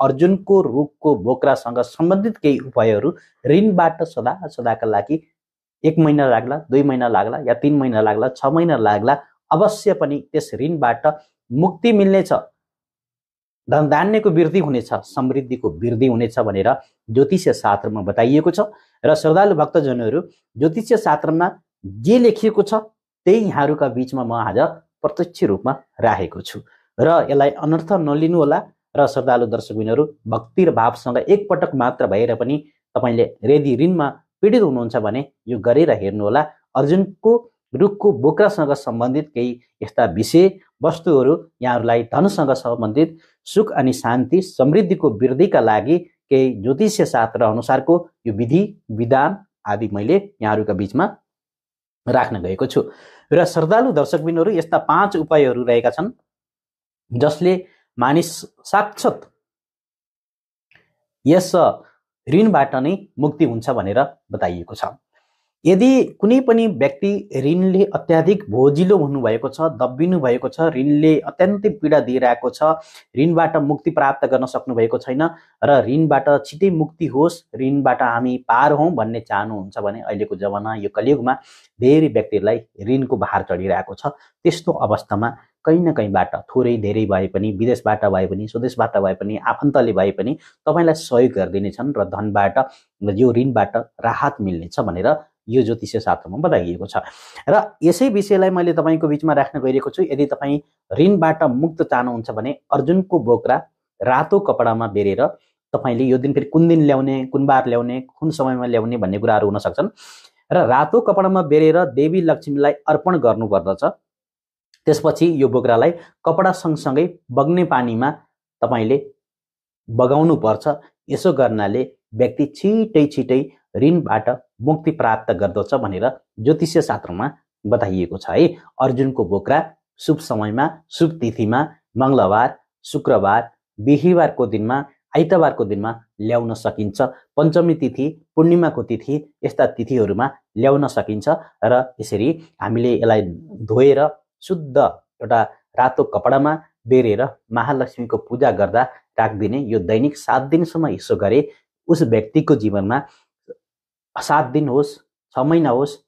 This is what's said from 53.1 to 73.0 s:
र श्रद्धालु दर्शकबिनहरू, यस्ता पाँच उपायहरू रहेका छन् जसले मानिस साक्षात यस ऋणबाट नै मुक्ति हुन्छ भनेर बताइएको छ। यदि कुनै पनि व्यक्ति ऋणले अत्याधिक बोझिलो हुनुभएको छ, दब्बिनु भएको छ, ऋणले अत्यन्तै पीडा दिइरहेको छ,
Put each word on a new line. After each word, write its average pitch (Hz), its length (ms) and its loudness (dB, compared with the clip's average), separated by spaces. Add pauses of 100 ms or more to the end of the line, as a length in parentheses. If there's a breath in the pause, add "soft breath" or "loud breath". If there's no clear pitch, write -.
र 165 120 4
श्रद्धालु 180 460 0
दर्शकबिनहरू, 165 600 -2
यस्ता 165 260 -2
पाँच 175 380 0
उपायहरू 143 480 0
रहेका 120 260 2
छन् 190 220 -4 (1000)
जसले 180 540 0 (320 loud breath)
मानिस 147 460 0
साक्षात - 800 -4 (2000)
यस 185 300 2 (720 soft breath)
ऋणबाट 156 480 2
नै 147 220 -2 (220)
मुक्ति 147 260 0
हुन्छ 117 240 -4
भनेर 107 300 -2 (320)
बताइएको 90 440 -6
छ। - 100 -8 (800)
यदि 240 380 6 (160)
कुनै 233 200 4
पनि 226 280 2
व्यक्ति 196 680 -2
ऋणले 180 460 2
अत्याधिक 175 640 0
बोझिलो 143 480 4
हुनुभएको 135 520 -2
छ, 160 120 -10
दब्बिनु 151 580 0
भएको 127 300 0
छ, - 120 -8
ऋणले 147 580 2
अत्यन्तै 202 500 0
पीडा 151 300 0
दिइरहेको 123 500 0
छ, - 140 -4 (540 loud breath)